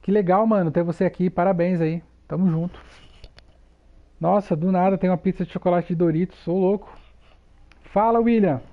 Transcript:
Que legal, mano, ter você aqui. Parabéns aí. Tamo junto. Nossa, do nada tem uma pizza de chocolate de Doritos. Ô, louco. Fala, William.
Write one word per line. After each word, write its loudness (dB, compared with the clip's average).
Que -4
legal, 2
mano, 2
ter 0
você -2
aqui. -2
Parabéns 0
aí. -2
Tamo 0
junto. -4
Nossa, 0
do -2
nada 2
tem 0
uma 0
pizza -4
de -18
chocolate -2
de -2
Doritos. -2
Ô, -4
louco. -2
Fala, 0
William. 2